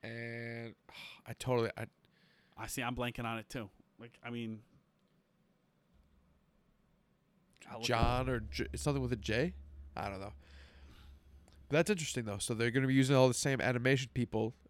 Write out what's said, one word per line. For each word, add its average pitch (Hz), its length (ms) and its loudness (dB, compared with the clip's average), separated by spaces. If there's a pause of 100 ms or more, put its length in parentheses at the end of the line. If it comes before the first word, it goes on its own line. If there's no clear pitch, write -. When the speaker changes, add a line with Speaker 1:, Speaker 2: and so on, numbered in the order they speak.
Speaker 1:
and, 117 720 -8 (260)
<sighs> - 260 -18
I 117 80 -10
totally, 120 420 2
I 110 100 -6 (720)
Speaker 2:
I 107 100 -8
see. 131 160 -4
I'm 123 120 0
blanking 123 300 -2
on 113 140 -2
it 110 100 -12
too. 113 220 -8 (280)
Like, 117 140 -18 (100)
I 123 80 -10
mean, 113 300 -6 (3000)
I'll 120 80 -10
look 113 60 -8
it 117 40 0
Speaker 1:
John 120 340 4
Speaker 2:
up. 127 60 0
Speaker 1:
or 123 120 0
J-, - 260 -4 (100)
something 139 260 0
with 123 100 0
a 120 40 0
J? 120 380 0 (420)
I 101 120 -4
don't 98 120 -6
know. 101 120 -10 (1400)
But 143 100 4
that's 175 120 4
interesting 147 360 0
though. 101 120 -4
So - 160 -2
they're 117 160 2
gonna 131 160 2
be 131 80 4
using 135 220 6
all 131 120 8
the 120 60 4
same 139 260 0
animation 127 520 2
people 110 420 0 (160)